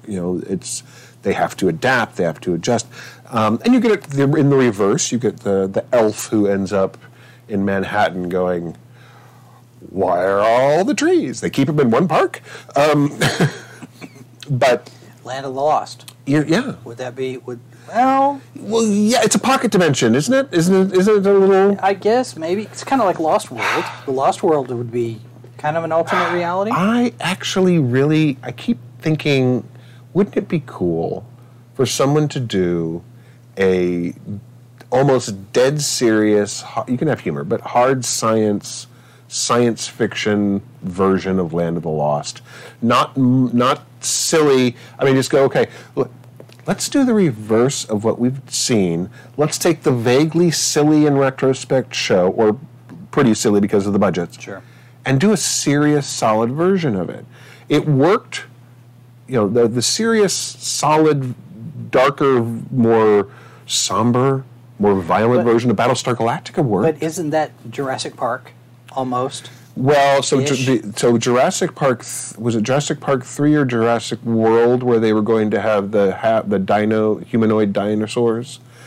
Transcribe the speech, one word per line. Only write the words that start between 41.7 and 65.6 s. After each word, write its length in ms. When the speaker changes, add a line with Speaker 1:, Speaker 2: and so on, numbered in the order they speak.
Speaker 1:
of 60
the 80
Lost? 520
Not, 340
not 680
silly. 760
I 60
mean, 120
just 140
go, 140
"Okay, 220
look, 140
let's 220
do 160
the 100
reverse 720
of 180
what 140
we've 300
seen. 600
Let's 220
take 240
the 100
vaguely 580
silly 560
in 100
retrospect 800
show," 360
or 280
pretty 240
silly 260
because 260
of 60
the 60
budgets, 420
Speaker 2:
Sure. 220
Speaker 1:
"and 160
do 120
a 40
serious, 720
solid 460
version 420
of 160
it." 140
It 200
worked 560
you 80
know, 120
the, 200
the 140
serious, 520
solid, 1000
darker, 520
more 840
somber, 800
more 220
violent 440
Speaker 2:
But 80
Speaker 1:
version 180